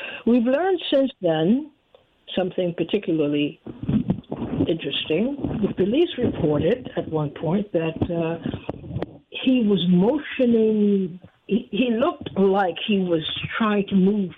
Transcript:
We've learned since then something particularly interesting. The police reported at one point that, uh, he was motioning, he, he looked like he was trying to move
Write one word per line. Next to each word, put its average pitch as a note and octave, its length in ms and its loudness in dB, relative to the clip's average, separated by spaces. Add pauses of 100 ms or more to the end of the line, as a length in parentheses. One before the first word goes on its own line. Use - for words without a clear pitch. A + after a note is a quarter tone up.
(260)
We've A#3 180 4
learned E4 360 0 (120)
since C4+ 180 4 (100)
then F#3 500 2 (640)
something F3+ 400 -2
particularly D#3 840 0 (1080)
interesting. E3+ 680 -2 (300)
The - 80 -2
police B3+ 420 2
reported D#3 800 0
at E3 120 -4
one D3+ 220 -2
point G3+ 420 -2
that, D#3+ 260 -2 (100)
uh, E3 400 -4 (840)
he B3+ 360 0
was F#3+ 220 2
motioning, G#3+ 1300 2 (280)
he, A3 260 -2
he A#3+ 180 0
looked B3+ 480 0
like F#3+ 380 2 (100)
he G3+ 120 2
was E3+ 260 0 (340)
trying G#3 300 2
to G3 80 2
move F#3+ 400 4